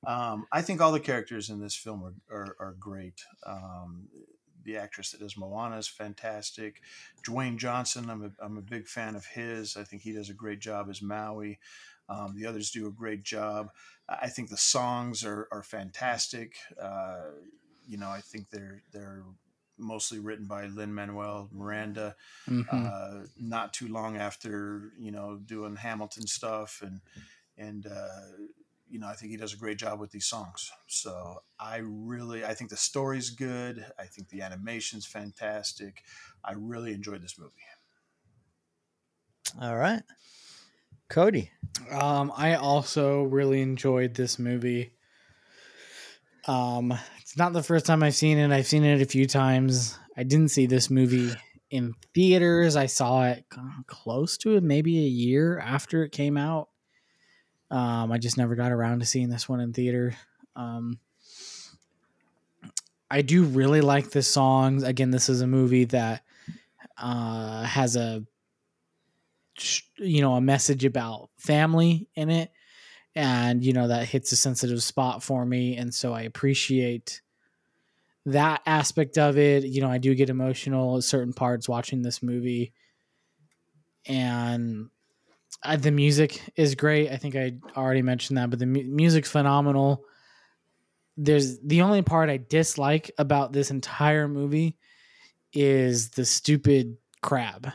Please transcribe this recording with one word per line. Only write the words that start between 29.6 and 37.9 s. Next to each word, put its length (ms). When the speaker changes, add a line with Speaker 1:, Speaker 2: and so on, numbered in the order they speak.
Speaker 1:
job 220
with 120
these 140
songs. 460
So 560
I 240
really, 600
I 80
think 160
the 80
story's 520
good. 560
I 60
think 240
the 140
animation's 600
fantastic. 960
I 140
really 380
enjoyed 280
this 160
movie. 140